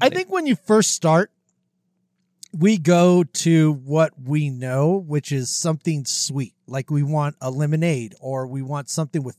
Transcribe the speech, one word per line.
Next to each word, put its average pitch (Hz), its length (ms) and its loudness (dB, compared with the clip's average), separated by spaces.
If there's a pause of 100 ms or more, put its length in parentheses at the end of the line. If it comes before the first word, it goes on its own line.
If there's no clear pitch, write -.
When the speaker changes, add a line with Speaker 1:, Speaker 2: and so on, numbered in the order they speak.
Speaker 1:
Lemonade. - 100 2
Speaker 2:
think 370 160 -6
when 359 160 -2
you 233 80 2
first - 340 2
start, 170 400 2 (1200)
we 196 240 2
go 175 460 4
to 160 500 2
what 147 480 0
we 147 300 -2
know, 131 460 0
which 151 340 -4
is 131 180 -4
something 156 580 -4
sweet. - 480 -6 (120)
Like, 131 240 -8
we 147 140 0
want 147 360 -2
a 131 120 -6
lemonade 147 680 -2
or 131 280 -6
we 135 140 -8
want 139 260 -8
something 156 340 -4
with 123 160 -10